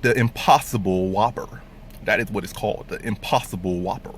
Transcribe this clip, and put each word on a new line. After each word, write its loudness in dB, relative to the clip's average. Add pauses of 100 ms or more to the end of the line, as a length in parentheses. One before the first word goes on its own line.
The 4
Impossible 4
Whopper. 0 (420)
That 2
is -2
what -4
it's -10
called, -4
the -8
Impossible -2
Whopper. -4